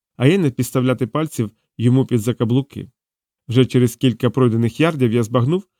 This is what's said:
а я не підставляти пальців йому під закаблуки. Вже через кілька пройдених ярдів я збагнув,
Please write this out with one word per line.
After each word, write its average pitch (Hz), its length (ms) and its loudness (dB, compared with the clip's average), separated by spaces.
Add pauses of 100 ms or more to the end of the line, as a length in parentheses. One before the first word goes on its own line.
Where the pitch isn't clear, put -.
(180)
а 123 100 2
я 180 100 4
не 160 120 0
підставляти 127 580 -2
пальців 147 440 -4 (260)
йому 123 280 2
під 120 140 -2
закаблуки. 113 720 -4 (560)
Вже 123 180 2
через 123 300 0
кілька 123 340 0
пройдених 117 500 0
ярдів 147 320 0
я 117 120 0
збагнув, 127 440 -2 (120)